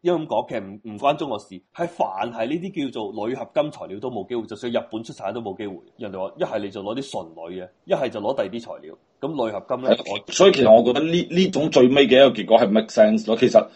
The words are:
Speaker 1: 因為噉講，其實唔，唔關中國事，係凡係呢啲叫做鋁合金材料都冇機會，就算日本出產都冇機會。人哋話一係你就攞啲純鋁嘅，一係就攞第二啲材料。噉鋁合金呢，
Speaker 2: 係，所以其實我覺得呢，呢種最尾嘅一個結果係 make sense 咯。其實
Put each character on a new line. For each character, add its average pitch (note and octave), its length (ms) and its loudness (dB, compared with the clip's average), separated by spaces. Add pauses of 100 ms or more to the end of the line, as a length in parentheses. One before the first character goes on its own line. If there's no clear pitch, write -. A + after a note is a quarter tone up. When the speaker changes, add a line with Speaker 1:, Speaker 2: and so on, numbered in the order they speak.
Speaker 1:
因 F3 120 -2
為 E3 100 0
噉 D#3 40 -10
講， A#2 220 -4
其 - 80 -10
實 G#2+ 40 -6
唔， G2+ 320 -16
唔 G#2 60 -14
關 C#3+ 180 0
中 D3+ 120 -8
國 G#2+ 100 -6
事， - 160 -18 (180)
係 E3+ 140 -6
凡 A2 460 -6
係 A#2 160 -6
呢 D#3 100 -6
啲 E3+ 320 -8
叫 A2+ 100 -10
做 G2+ 140 -10
鋁 G#2+ 220 -6
合 A#2+ 180 -12
金 D3+ 160 0
材 - 160 -14
料 G2 140 -14
都 B2+ 100 -8
冇 G#2 160 -10
機 B2 80 -10
會， A2+ 140 -6
就 G#2+ 80 -12
算 A#2+ 160 -8
日 A#2 40 -4 (140)
本 A2+ 140 -10
出 - 80 -16
產 G#2 200 -8
都 A#2 80 -10
冇 G2+ 160 -10
機 G#2 120 -10
會。 F#2+ 80 -12 (220)
人 G#2+ 140 -12
哋 F#2+ 60 -12
話 G2 180 -8
一 D#3+ 60 -8
係 A2+ 220 -6
你 G2 60 -10
就 G2+ 120 -12
攞 G#2+ 140 -8
啲 C3+ 160 -10
純 G2 120 -10 (120)
鋁 E2 160 -14
嘅， F#2 160 -12 (160)
一 F3+ 100 -6
係 C3 140 -4
就 A2 120 -10
攞 A#2 140 -4
第 B2 80 -4
二 F#2+ 60 -4
啲 A#2 120 -10
材 G2 120 -16 (100)
料。 D#2+ 120 -20 (260)
噉 C#3 140 -6
鋁 A#2 180 -2
合 G2 100 -10 (140)
金 B2+ 80 -12
呢， A#2 120 4
Speaker 2:
係， - 360 -10
所 F#3+ 160 6
以 F3 40 8
其 C#3 120 2
實 A2 100 10
我 A#2 80 10
覺 A#2+ 120 2
得 C#3 60 0
呢， E3 300 0
呢 F3+ 180 2
種 D#3 220 -2
最 B2+ 180 6
尾 C3+ 200 4
嘅 B2+ 80 6
一 C3+ 140 8
個 - 0 -
結 G#2 160 -6
果 A2 120 6
係 A#2 120 4
make G#2+ 180 2
sense G#2+ 380 4
咯。 A2+ 120 0
其 B2 120 4
實 A2 260 6